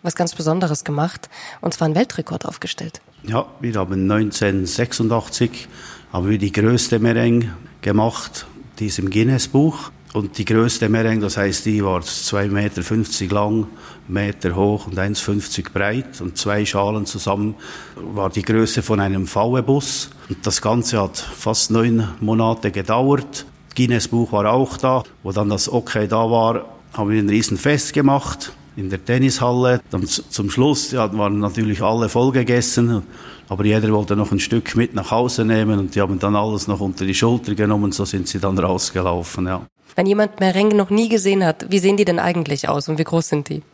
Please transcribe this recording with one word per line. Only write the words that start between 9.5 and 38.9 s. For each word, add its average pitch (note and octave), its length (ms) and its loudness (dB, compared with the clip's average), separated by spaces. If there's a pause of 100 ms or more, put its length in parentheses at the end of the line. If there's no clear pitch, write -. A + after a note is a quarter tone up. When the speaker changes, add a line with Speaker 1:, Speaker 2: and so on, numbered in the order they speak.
Speaker 2:
Und G#2 240 -4
die G#2 60 -2
größte A2+ 440 2
Meringue, A2+ 340 2
das G2 140 -2
heißt, G2 300 0
die G#2 180 0
war F#2 180 0
zwei - 440 -2
Meter G2+ 380 -2
fünfzig G2+ 480 -2
lang, G#2 340 0 (400)
Meter G2+ 480 -2
hoch G2+ 320 2
und F#2 100 -8
eins G2 220 -2
fünfzig - 540 -4
breit. G#2+ 480 -4
Und F2 180 -8
zwei G#2 260 0
Schalen G2+ 400 0
zusammen G#2 520 -2 (400)
war F#2+ 340 -4
die G2 120 -4
Größe A2 420 2
von G#2+ 160 0
einem F#2+ 260 0
V A2+ 280 0
W-Bus. C3+ 560 0 (180)
Und - 180 -8
das - 160 0
Ganze A2 400 2
hat F#2+ 160 -4
fast - 540 -2
neun A2+ 380 2 (100)
Monate A2+ 500 2
gedauert. A2+ 720 0 (300)
Guinness-Buch A#2 560 2
war G#2 220 2
auch C3 240 2
da. C3 260 2 (220)
Wo F#2+ 80 -4
dann G#2 160 0
das G2+ 200 0
Okay A2 380 -2
da A2+ 240 2
war, A2+ 340 2 (280)
haben G#2 180 -2
wir A2 100 4
ein G2+ 80 2
Riesenfest A2+ 640 0
gemacht C#3 600 0 (240)
in F#2+ 140 -6
der F#2+ 140 -6
Tennishalle. B2 760 2 (100)
Dann F#2+ 160 -2
z-, - 260 -4
zum G2+ 160 -2
Schluss, C#3+ 440 2
ja, A2 260 0
waren G#2 220 0
natürlich G#2 420 0
alle A2 260 2
vollgegessen, A#2+ 920 2 (460)
aber G2 160 -2
jeder G#2+ 260 4
wollte G#2 240 2
noch G2+ 160 0
ein G2+ 80 2
Stück - 380 0
mit A#2 180 0
nach F#2+ 160 -4
Hause A#2+ 340 2
nehmen G#2+ 360 2
und F#2 160 -4
die G2+ 40 2
haben F#2+ 200 0
dann G#2 160 2
alles G#2 320 -2
noch G2 100 0
unter F#2+ 260 -4
die F#2+ 120 0
Schulter A#2 400 2
genommen, G#2 340 2
so G2+ 140 -2
sind F#2 240 -4
sie G2 100 -4
dann F#2+ 180 0
rausgelaufen, F#2 920 -2